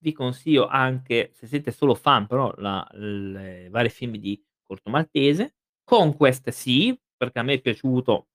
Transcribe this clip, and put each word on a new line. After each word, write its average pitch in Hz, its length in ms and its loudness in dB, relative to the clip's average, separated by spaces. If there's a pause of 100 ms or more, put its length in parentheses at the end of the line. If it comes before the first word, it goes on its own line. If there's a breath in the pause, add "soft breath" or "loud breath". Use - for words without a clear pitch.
Vi 156 100 -2
consiglio 135 540 0
anche, 131 680 0
se - 120 -20
siete 139 260 -6
solo 135 220 2
fan, 120 320 2
però, 123 300 -2
la, 98 360 -6
le 98 800 -12
vari 117 200 0
film 120 260 -12
di 101 260 -8 (200)
Corto - 280 -16
Maltese, 151 680 0 (280)
Conquest 147 680 2
sì, 160 480 0 (180)
perché 120 240 -4
a - 20 -2
me 135 120 0
è 131 60 -2
piaciuto, 127 760 0